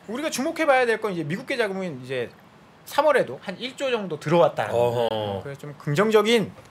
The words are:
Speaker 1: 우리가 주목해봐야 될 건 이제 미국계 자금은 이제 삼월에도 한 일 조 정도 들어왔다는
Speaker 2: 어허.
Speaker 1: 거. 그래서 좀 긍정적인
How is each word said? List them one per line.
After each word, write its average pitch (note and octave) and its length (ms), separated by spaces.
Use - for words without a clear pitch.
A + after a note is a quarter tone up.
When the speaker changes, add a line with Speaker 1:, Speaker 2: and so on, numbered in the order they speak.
Speaker 1:
우리가 C#4 220
주목해봐야 D4 560
될 A3 140
건 G#3+ 140
이제 E3+ 100
미국계 A#3 340
자금은 F#3+ 460
이제 B2 260
삼월에도 A3 580
한 F#3 160
일 B3+ 180
조 C4+ 140
정도 F#3+ 280
들어왔다는 D3 540
Speaker 2:
어허. A#2+ 360
Speaker 1:
거. G#2 340
그래서 C#3 180
좀 D3 160
긍정적인 G#3 760